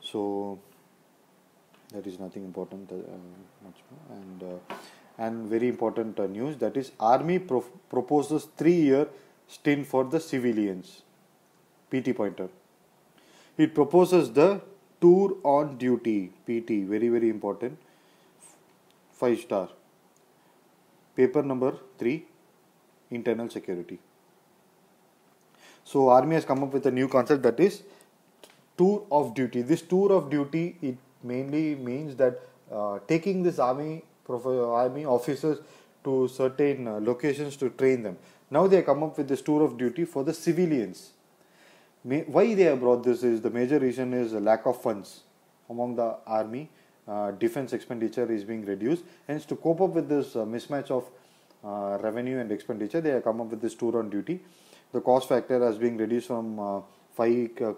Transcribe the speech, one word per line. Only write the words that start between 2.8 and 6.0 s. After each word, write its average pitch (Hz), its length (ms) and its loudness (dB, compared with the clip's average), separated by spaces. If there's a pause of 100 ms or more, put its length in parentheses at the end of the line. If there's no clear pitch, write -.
uh, - 20 -10 (720)
much 90 140 -20 (120)
more. 135 280 -20
And, 92 240 -18
uh, 90 340 -12 (400)
and 113 320 -6
very 113 200 0
important, 113 520 -4